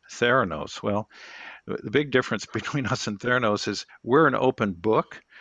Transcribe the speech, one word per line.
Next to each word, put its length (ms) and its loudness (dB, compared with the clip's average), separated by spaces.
Theranos?" 720 0
Well, 260 -2
the, 180 -6
the 60 -6
big 200 2
difference 360 0
<laughs> 60 -20
between 340 -4
us 200 -2
and 140 -4
Theranos 480 2
is 160 -4
we're 240 6
an 80 4
open 380 0
book. 500 0